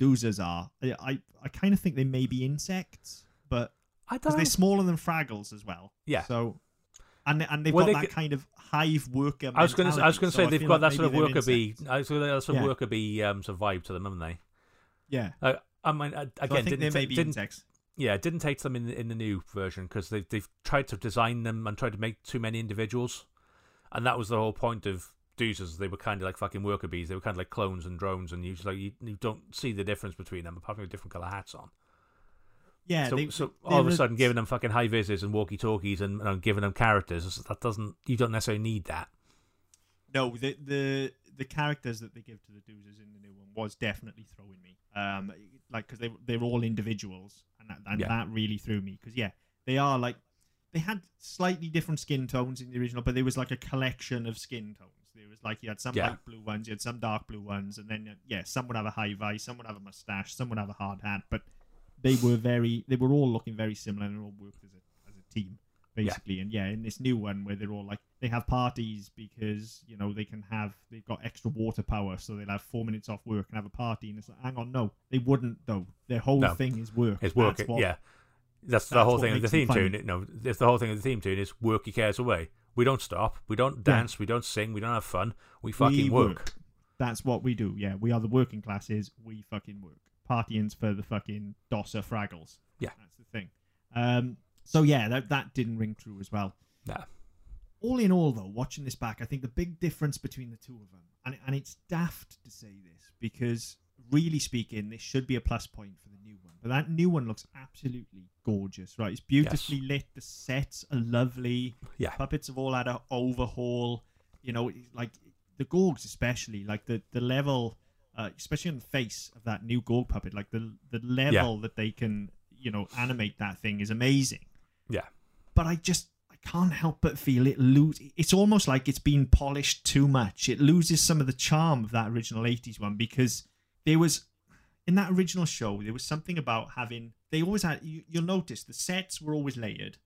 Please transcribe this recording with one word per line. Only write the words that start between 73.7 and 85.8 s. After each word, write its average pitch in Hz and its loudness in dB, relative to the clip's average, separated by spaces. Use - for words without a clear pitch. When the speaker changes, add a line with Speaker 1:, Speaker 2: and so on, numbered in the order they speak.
Speaker 1:
party. 113 -6
And 104 -12
it's 107 -18
like, - -20
hang 127 -6
on, 120 -8
no, 117 0
they 131 2
wouldn't 123 2
though. 95 -2
Their 120 0
whole 135 6
Speaker 2:
No. 90 4
Speaker 1:
thing 127 -2
is 110 -8
work. 117 4
Speaker 2:
It's 95 0
Speaker 1:
That's 110 6
Speaker 2:
work, 104 -2
Speaker 1:
what, 117 0
Speaker 2:
yeah. 90 2
That's 117 2
the 127 4
Speaker 1:
that's 117 10
Speaker 2:
whole 123 6
Speaker 1:
what 110 4
Speaker 2:
thing 110 4
of - 2
the 107 0
Speaker 1:
makes 110 2
them 160 6
Speaker 2:
theme 123 2
Speaker 1:
funny. 117 6
Speaker 2:
tune. 95 2
You 107 -4
know, 92 -4
it's 123 -2
the 123 6
whole 123 8
thing 117 0
of 107 -2
the 104 -6
theme 127 0
tune 95 -2
is - -6
work 110 2
your 104 -10
cares 107 2
away. 101 0
We 123 6
don't 131 4
stop. - -2
We 110 -2
don't 127 2
Speaker 1:
Yeah. 107 -10
Speaker 2:
dance. 117 4
We 104 -4
don't 117 0
sing. 110 -2
We 104 -6
don't 117 -2
have 110 -2
fun. 98 -2
We 110 -6
fucking 135 4